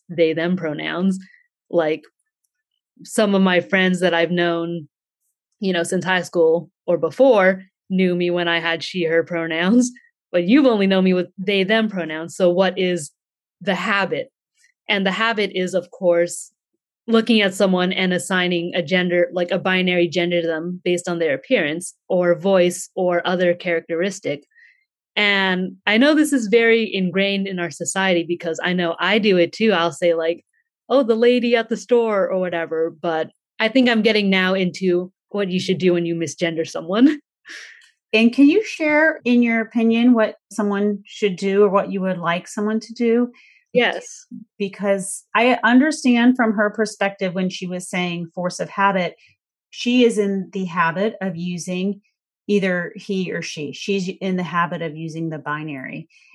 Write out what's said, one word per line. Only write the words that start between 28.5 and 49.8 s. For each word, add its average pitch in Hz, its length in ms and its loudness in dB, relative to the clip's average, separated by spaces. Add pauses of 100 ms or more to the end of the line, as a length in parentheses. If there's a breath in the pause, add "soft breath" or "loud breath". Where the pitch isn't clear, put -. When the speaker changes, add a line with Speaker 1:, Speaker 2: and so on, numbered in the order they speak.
Speaker 1:
I 180 100 0
know 170 260 -2
I 196 200 2
do 196 180 2
it 165 160 2
too. 220 200 0
I'll 170 180 2
say, 170 240 0
like, 165 280 -4 (460)
"Oh, 269 140 4
the 220 120 2
lady 240 400 2
at 226 140 0
the 226 80 -2
store," 220 540 0
or 185 80 -2
whatever. 165 500 -4
But 160 400 -4 (300)
I 220 100 2
think 247 200 4
I'm 226 120 2
getting 208 280 2
now 185 260 2
into 180 560 -2 (180)
what 202 220 -4
you 185 80 -2
should 185 180 -2
do 175 160 2
when 170 120 0
you 170 100 -4
misgender 165 520 -4
someone. 214 580 -4
<laughs> - 40 -20 (840 loud breath)
Speaker 2:
And 233 160 4
can 277 160 6
you 403 160 4
share, 311 640 0
in 240 160 4
your 226 180 2
opinion, 226 540 2
what 220 220 2 (160)
someone 208 520 -2
should 196 320 -4
do 196 280 2
or 202 60 6
what 190 220 0
you 196 100 -4
would 185 180 -4
like 170 280 -4
someone 214 320 -2
to 226 140 -16
do? 240 380 0 (420 soft breath)
Speaker 1:
Yes. - 540 -2 (320)
Speaker 2:
Because 196 680 -4 (100)
I 240 280 4
understand 247 720 4
from 220 180 0
her 208 160 0
perspective 196 640 -4
when 185 160 -2
she 185 160 -10
was 180 240 -8
saying 175 460 -4
force 175 240 -6
of 170 100 -6
habit, 190 460 0 (560 soft breath)
she 247 320 2